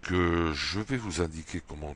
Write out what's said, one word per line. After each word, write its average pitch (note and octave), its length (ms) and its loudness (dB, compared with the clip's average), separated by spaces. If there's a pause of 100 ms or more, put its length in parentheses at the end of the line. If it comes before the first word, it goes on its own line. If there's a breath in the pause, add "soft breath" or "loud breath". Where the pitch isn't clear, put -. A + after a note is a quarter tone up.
(120)
euh, E2+ 420 4
je D#2+ 260 -2
vais B2+ 180 -2
vous F#2 240 -2
indiquer D#2+ 440 -4
comment D2+ 300 -8